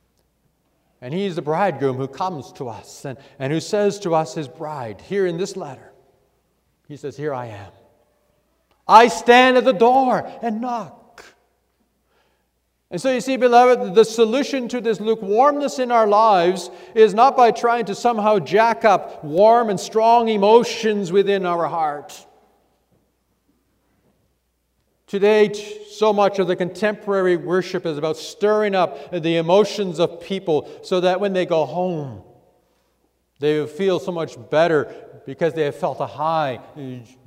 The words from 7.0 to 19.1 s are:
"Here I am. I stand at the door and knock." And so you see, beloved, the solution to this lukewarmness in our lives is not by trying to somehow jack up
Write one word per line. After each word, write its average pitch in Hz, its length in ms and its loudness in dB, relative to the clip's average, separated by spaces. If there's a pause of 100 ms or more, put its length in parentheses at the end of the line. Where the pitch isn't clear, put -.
"Here 147 160 -6
I 123 140 -8
am. 101 240 -16 (1160)
I 220 200 8
stand 254 500 4
at 226 80 2
the 254 80 2
door 240 580 2 (120)
and 220 180 -6
knock." 233 640 -12 (1700)
And 175 80 -8
so 262 120 -2
you 247 100 0
see, 262 160 -2
beloved, 240 560 4
the 214 100 6
solution 233 680 -2
to 247 120 -6
this 214 180 -2
lukewarmness 226 800 0
in 247 140 -2
our 226 160 4
lives 196 640 2 (240)
is 220 180 6
not 254 240 4
by 240 140 6
trying 233 340 0
to 196 80 -6
somehow 214 460 0
jack 220 440 0
up - 400 2